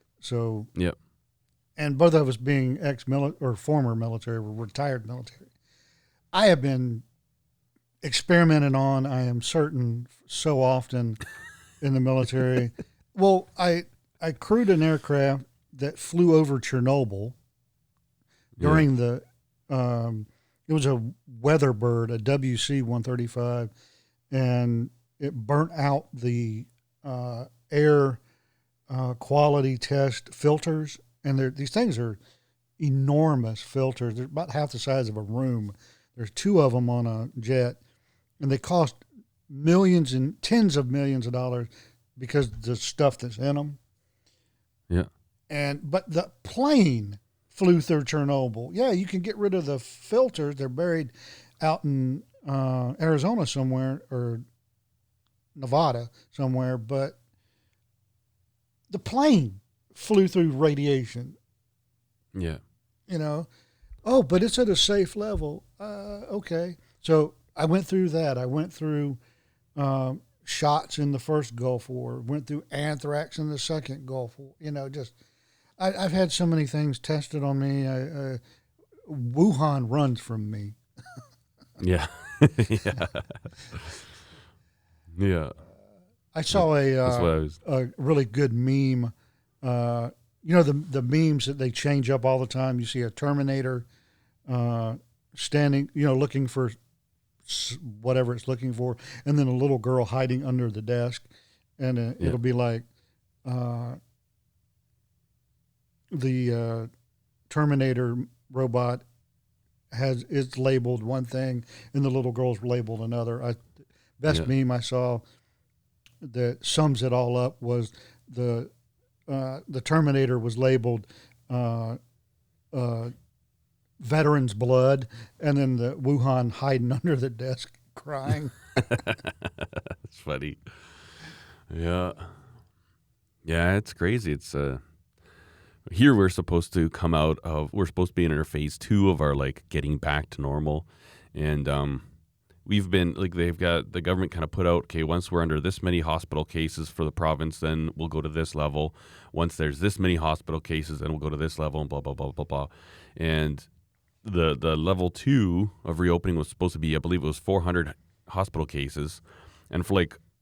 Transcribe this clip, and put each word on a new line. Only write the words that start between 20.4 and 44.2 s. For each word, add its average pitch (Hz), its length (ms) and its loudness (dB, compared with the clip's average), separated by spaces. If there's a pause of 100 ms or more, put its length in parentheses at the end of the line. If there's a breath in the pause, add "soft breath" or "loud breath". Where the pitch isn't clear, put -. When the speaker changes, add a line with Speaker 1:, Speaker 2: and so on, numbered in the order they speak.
Speaker 1:
it 156 60 0
was 147 100 2
a 131 180 2 (380)
weather 143 320 4
bird, 117 380 0
a 117 80 -2
W 127 400 0
C 139 240 0
one 120 200 -2
thirty-five, 120 680 -4 (600 soft breath)
and 123 600 2 (280)
it 143 160 -4
burnt 147 380 0
out 143 400 0
the, 117 540 -4 (380)
uh, 123 420 -10 (240)
air, 147 500 6 (680)
uh, 127 240 -4
quality 139 640 4
test 139 560 -2
filters. 156 640 0 (240)
And 135 140 0
they're, 135 120 0
these 139 200 -8
things 208 280 0
are 117 200 -4 (600 soft breath)
enormous 139 840 2
filters. 131 540 -2
They're 123 100 -6
about 156 240 -8
half 147 220 -4
the 120 60 -10
size 131 300 0
of 104 80 -6
a 107 60 -6
room. 113 500 -2 (460 soft breath)
There's 113 140 -8
two 196 280 4
of 131 140 4
'em 123 160 2
on 120 160 0
a 113 240 -4 (100)
jet, 123 360 0 (640)
and 139 100 0
they 139 60 2
cost 165 360 2 (540)
millions 165 640 4
and 131 300 0
tens 208 340 4
of 131 140 0
millions 135 360 0
of 123 60 -4
dollars 123 360 -4 (500 soft breath)
because 127 320 0 (120)
the 120 120 -2
stuff 135 440 0
that's 117 180 -10
in 143 220 -2
'em. 147 200 -8 (1080)